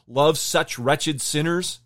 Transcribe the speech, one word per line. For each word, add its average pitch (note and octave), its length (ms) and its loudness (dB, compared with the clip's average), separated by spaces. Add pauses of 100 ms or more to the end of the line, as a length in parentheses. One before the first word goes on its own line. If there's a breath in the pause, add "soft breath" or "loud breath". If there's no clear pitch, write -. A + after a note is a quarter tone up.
love C#3+ 300 4
such - 400 -2
wretched C#3 420 0
sinners? E3 680 -2